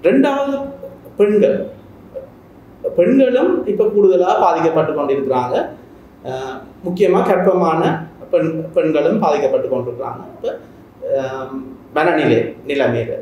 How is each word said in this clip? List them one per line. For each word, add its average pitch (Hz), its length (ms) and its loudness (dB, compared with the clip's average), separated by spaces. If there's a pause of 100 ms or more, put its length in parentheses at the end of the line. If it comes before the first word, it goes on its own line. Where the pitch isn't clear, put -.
ரெண்டாவது 277 560 2 (580)
பெண்கள். 208 540 2 (1300)
பெண்களும் 269 720 4
இப்ப 208 180 0
கூடுதலா 190 560 4
பாதிக்கப்பட்டு 165 520 2
கொண்டிருக்கிறாங்க. 131 760 -2 (560)
அஹ், 131 360 -10 (240)
முக்கியமா 180 420 2
கர்ப்பமான 175 840 2 (220)
பெண்-, 160 420 -2
பெண்களும் 156 460 2
பாதிக்கப்பட்டு 143 500 0
கொண்டிருக்கிறாங்க. 120 520 -6 (140)
இப்ப, - 240 -8 (600)
அஹ், 131 320 -6 (440)
மனநிலை 147 600 0 (100)
நிலைமையில. 120 560 -2